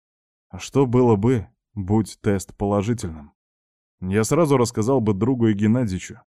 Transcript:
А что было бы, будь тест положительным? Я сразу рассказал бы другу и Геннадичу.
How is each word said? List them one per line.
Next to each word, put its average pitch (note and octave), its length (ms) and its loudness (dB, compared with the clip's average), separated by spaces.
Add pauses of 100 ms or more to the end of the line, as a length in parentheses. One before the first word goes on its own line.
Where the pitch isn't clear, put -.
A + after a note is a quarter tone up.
(480)
А F#2 100 -16
что C3+ 280 0
было A#2+ 300 4
бы, A#2+ 320 0 (260)
будь G#2 460 -2
тест G2+ 360 -4
положительным? G2+ 760 -4 (680)
Я G2 240 0
сразу D3 320 2
рассказал B2 440 0
бы G#2+ 140 0
другу A#2 340 0
и G#2+ 60 2
Геннадичу. G#2+ 640 -2 (120)